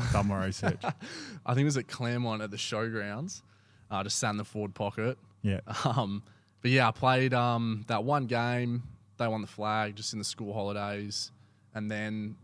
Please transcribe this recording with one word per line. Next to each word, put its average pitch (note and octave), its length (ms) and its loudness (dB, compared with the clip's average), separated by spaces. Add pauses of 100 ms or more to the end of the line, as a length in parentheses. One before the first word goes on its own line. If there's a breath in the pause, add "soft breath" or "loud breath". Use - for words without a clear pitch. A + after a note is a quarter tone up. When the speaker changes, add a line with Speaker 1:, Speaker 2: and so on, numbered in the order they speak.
Speaker 1:
<laughs> A#2+ 60 2
Speaker 2:
Done G2+ 160 6
my F#2+ 180 2
research. - 360 0
Speaker 1:
I G3 720 -6
think C#3 80 6
it - 20 6
was D3 120 4
at B2 100 -2
Claremont A#2+ 540 -2
at G#2+ 100 -6
the G2+ 60 -8
showgrounds. A2 840 -4 (480 soft breath)
I G2 140 0
just G#2 140 -2
sat A2+ 120 2
in G#2 80 -2
the G#2 60 -4
forward G#2 300 -6
pocket. A2 440 -2 (240)
Speaker 2:
Yeah. G2 180 2 (240)
Speaker 1:
Um, G#2+ 380 2 (400 soft breath)
but B2 80 4
yeah, B2+ 180 8
I A2 40 4
played, B2+ 420 4
um, A#2 540 2
that A2 160 0
one C#3 220 2
game. A#2+ 580 0 (340)
They A#2 100 2
won A2 140 0
the F#2+ 40 -6
flag G#2 500 0
just A2 180 -6
in A2 40 -6
the G2+ 60 -4
school G#2 300 -6
holidays. G2+ 760 -4 (440 soft breath)
And G#2+ 160 -4
then G#2+ 540 -4